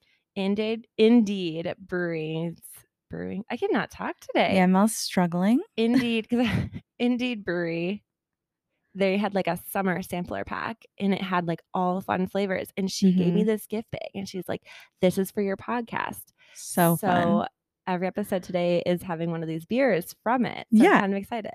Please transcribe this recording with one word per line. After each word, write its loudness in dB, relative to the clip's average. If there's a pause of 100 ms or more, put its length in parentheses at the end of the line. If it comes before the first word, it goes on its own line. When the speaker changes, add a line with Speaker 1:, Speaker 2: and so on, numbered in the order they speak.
(380)
Speaker 1:
Indeed, -2 (100)
Indeed 4
Brewing's, -4 (500)
Brewing. -8
I -6
cannot 0
talk -10
today. 0
Speaker 2:
Yeah, 6
Mel's 4
struggling. 0 (160)
Speaker 1:
Indeed, 0
'cause 0
<laughs> -4 (140)
Indeed -2
Brewery, -4 (920)
they 2
had, -2
like, 0
a -2 (100)
summer -2
sampler -6
pack, -8 (160)
and 0
it -4
had, -2
like, -4 (140)
all 0
fun 0
flavors, -4
and -2
she 4
gave 2
me 2
Speaker 2:
Mm-hmm. 2
Speaker 1:
this -2
gift -8
bag, -10
and -8
she's -10
like, -6 (360)
"This 2
is 0
for -6
your -2
podcast." -6 (320)
Speaker 2:
So 2
fun. 2
Speaker 1:
So 2 (400)
every -2
episode -4
today 0
is 0
having -4
one -4
of -6
these -6
beers 0
from 2
it, -6
so 8
I'm 10
Speaker 2:
Yeah, 8
Speaker 1:
kind 0
of -4
excited. -8